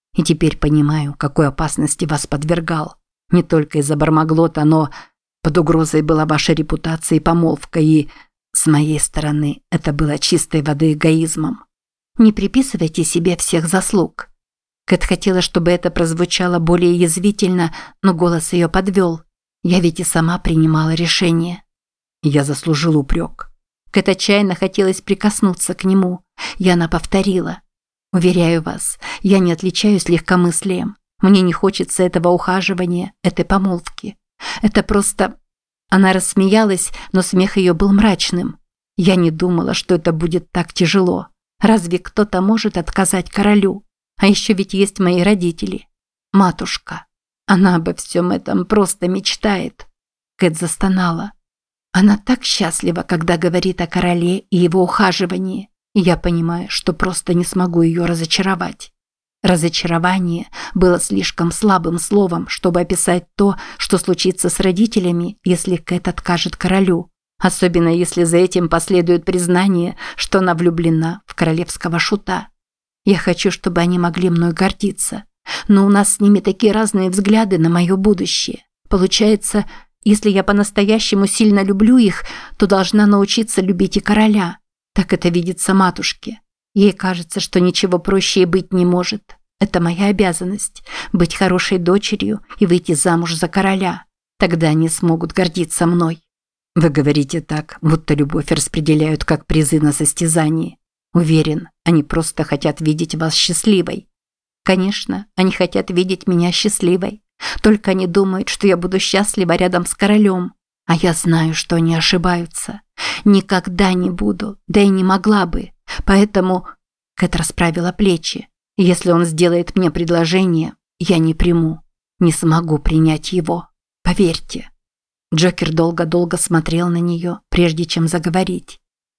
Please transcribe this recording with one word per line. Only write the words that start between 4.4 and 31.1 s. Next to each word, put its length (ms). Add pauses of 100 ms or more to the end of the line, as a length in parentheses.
но 260 (520)
под 160
угрозой 440
была 240
ваша 260
репутация 640
и 40
помолвка, 580
и 300 (440)
с 140
моей 320
стороны 720
это 220
было 260
чистой 440
воды 300
эгоизмом». 720 (540)
«Не 140
приписывайте 720
себе 320
всех 320
заслуг». 600 (580)
Кэт 180
хотела, 360
чтобы 300
это 200
прозвучало 680
более 340
язвительно, 800 (300)
но 100
голос 400
её 160
подвёл. 520 (420)
«Я 160
ведь 220
и 40
сама 360
принимала 540
решение». 680 (640)
«Я 180
заслужил 560
упрёк». 540 (400)
Кэт 160
отчаянно 480
хотелось 440
прикоснуться 720
к 100
нему, 400 (340)
и 100
она 200
повторила. 720 (500)
«Уверяю 500
вас, 360 (240)
я 160
не 140
отличаюсь 560
легкомыслием. 880 (240)